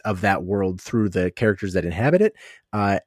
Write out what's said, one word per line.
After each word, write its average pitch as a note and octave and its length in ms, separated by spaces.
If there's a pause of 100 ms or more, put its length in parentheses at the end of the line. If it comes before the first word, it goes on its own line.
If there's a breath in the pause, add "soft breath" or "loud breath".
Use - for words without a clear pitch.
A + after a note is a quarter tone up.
of G2+ 160
that G2 220
world F#2+ 360
through G#2+ 300
the F2+ 220
characters G#2 420
that F2 120
inhabit A#2+ 360
it. G#3+ 140 (360 loud breath)
Uh, G2+ 360